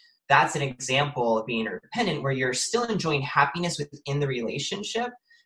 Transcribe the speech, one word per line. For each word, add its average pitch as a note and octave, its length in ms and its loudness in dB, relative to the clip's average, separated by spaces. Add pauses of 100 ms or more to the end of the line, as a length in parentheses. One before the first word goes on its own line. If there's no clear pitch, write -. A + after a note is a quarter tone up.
(280)
That's C#3+ 260 6
an D3 60 -2
example C3 800 0
of G#2+ 80 -4
being A#2 140 -2
interdependent, C#3+ 600 -2
where C3+ 100 0
you're B2+ 200 0
still A#3 320 0
enjoying D#3+ 380 0
happiness D#3+ 560 0
within C#3+ 420 -4
the C#3+ 60 2
relationship, C#3 840 -4 (360)